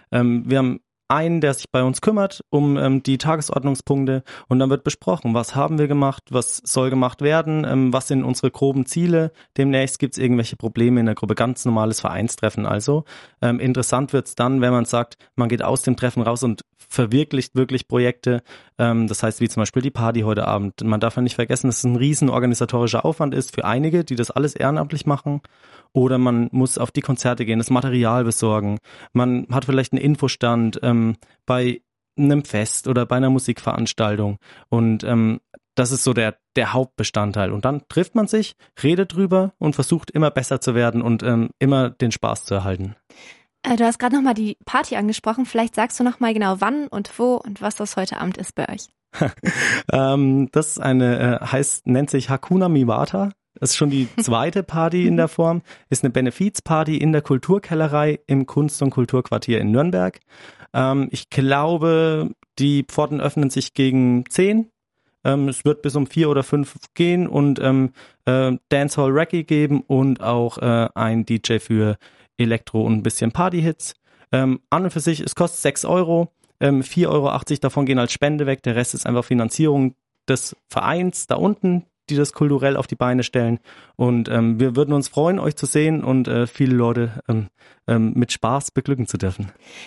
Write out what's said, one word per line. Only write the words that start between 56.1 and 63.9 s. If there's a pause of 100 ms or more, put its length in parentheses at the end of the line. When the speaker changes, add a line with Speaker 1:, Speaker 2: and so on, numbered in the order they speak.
Speaker 1:
Benefizparty
in
der
Kulturkellerei
im
Kunst-
und
Kulturquartier
in
Nürnberg. (540)
Ähm,
ich
glaube, (280)
die
Pforten
öffnen
sich
gegen